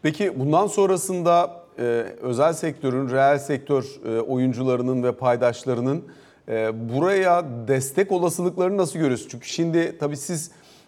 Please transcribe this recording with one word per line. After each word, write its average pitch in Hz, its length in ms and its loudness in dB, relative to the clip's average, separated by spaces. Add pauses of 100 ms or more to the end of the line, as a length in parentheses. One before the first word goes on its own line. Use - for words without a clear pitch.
Peki 156 380 0
bundan 156 280 4
sonrasında, 175 960 2 (160)
e, - 20 -4 (400)
özel 127 320 2
sektörün, 135 560 -4
reel 135 300 4
sektör, 139 460 -2 (200)
e, 113 160 -2
oyuncularının 127 840 0
ve 123 80 2
paydaşlarının, 123 920 0 (440)
e, 113 460 -4
buraya 175 520 2 (220)
destek 139 440 0
olasılıklarını 180 640 0
nasıl 170 220 0
görüyorsunuz? 131 320 0
Çünkü 120 160 -14
şimdi 165 500 0
tabii 147 200 -4
siz 160 340 -8 (360)